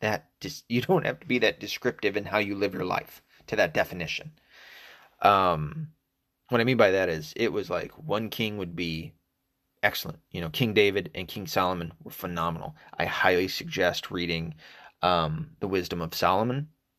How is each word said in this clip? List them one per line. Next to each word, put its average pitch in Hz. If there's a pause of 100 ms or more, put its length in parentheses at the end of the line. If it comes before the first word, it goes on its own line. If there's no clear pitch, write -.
that 107 (100)
dis-, -
you 120
don't 180
have -
to -
be 123
that 110
descriptive 104
in 101
how 101
you 101
live 98
your 90
life - (240)
to 113
that 104
definition. - (920)
Um, 95 (560)
what 120
I 117
mean 127
by 107
that 95
is 78
it 110
was 95
like 87
one 110
king 107
would 87
be 82 (680)
excellent. - (120)
You 95
know, 85
King 110
David 101
and 92
King 104
Solomon 90 (100)
were -
phenomenal. 85 (240)
I 82
highly 92
suggest 87
reading, 82 (480)
um, 82 (100)
The 101
Wisdom 90
of 82
Solomon 117 (300)